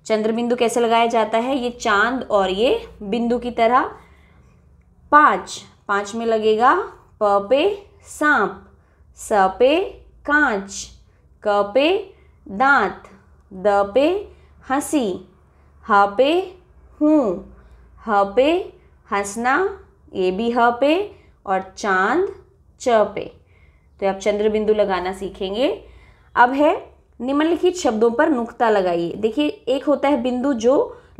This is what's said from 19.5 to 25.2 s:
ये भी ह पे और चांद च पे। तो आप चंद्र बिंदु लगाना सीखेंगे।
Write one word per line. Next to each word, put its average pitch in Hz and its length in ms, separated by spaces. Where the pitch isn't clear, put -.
ये 185 180
भी 226 200
ह 240 200
पे 277 240
और 190 140
चांद 220 500
च - 80
पे। - 60
तो 196 80
आप 190 80
चंद्र 208 320
बिंदु 214 260
लगाना 190 380
सीखेंगे। 196 560